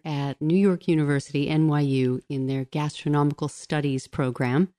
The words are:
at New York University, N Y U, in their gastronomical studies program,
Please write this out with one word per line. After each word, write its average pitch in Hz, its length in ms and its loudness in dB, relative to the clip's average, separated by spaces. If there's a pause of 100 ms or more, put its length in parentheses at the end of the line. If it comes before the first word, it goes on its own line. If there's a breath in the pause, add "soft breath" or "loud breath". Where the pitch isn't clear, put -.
at 143 360 -4
New 156 140 2
York 190 320 2
University, 143 600 0
N 156 180 4
Y 147 140 2
U, 131 480 0
in 135 180 -4
their 135 160 -2
gastronomical 147 840 -2
studies 143 580 -4
program, 131 720 0